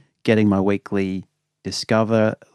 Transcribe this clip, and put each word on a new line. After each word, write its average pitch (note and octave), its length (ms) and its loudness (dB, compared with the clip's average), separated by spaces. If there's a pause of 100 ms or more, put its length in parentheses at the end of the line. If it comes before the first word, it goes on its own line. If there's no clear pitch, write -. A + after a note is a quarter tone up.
(220)
getting G#2+ 260 2
my G2 120 2
weekly F#2+ 640 -4 (400)
Discover A2 720 0 (180)